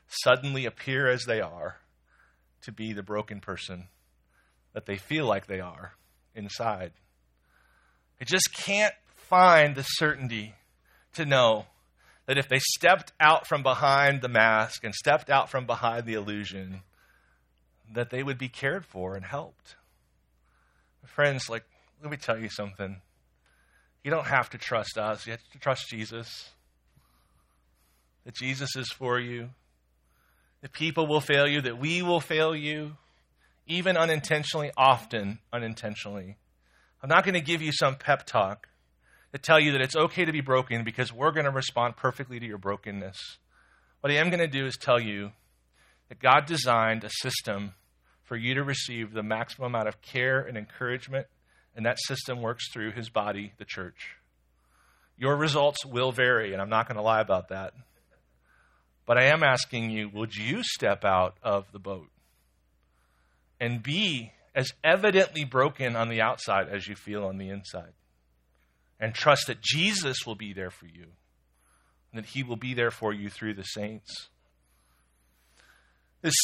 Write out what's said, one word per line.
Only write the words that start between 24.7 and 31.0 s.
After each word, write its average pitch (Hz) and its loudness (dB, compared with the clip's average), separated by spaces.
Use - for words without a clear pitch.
us. 107 -4
You 113 -10
have - -14
to 139 -20
trust - -2
Jesus. 113 -10
That 120 -18
Jesus 131 -4
is 127 -6
for 123 -2
you. 120 -8
That 135 -16
people 160 0